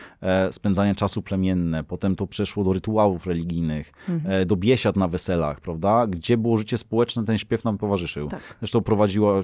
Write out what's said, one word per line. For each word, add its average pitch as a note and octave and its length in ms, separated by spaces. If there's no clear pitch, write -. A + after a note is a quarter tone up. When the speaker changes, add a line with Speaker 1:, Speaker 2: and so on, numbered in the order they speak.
Speaker 1:
e, F#2+ 320
spędzanie G2+ 420
czasu G2+ 280
plemienne, F2+ 640
potem F#2 320
to G2 100
przeszło G#2 380
do F#2+ 80
rytuałów G2+ 540
religijnych, E2 640
Speaker 2:
Mhm. D#3 260
Speaker 1:
e, F#2+ 120
do F#2+ 100
biesiad G#2+ 400
na G2 120
weselach, E2 520
prawda? G2 460
Gdzie F#2+ 300
było A2+ 200
życie G#2+ 220
społeczne, A2+ 460
ten G#2+ 140
śpiew - 260
nam G#2 140
towarzyszył. F2+ 500
Speaker 2:
Tak. - 300
Speaker 1:
Zresztą A2+ 220
prowadziła, G#2 640